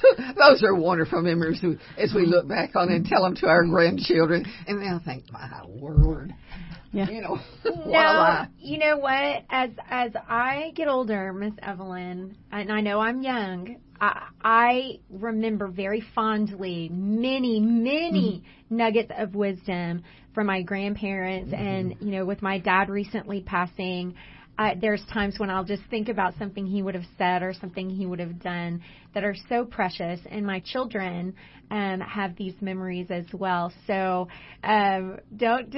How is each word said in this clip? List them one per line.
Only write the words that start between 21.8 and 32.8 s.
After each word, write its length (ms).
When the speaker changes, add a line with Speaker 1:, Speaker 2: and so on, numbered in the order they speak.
Speaker 3:
you 120
know, 120
with 180
my 160
dad 300
recently 540
passing, 720
uh, 220
there's 220
times 260
when 120
I'll 140
just 240
think 200
about 300
something 280
he 160
would 140
have 80
said 280
or 100
something 340
he 180
would 120
have 240
done 400
that 100
are 120
so 160
precious, 540
and 160
my 160
children, 760
um, 300
have 360
these 240
memories 480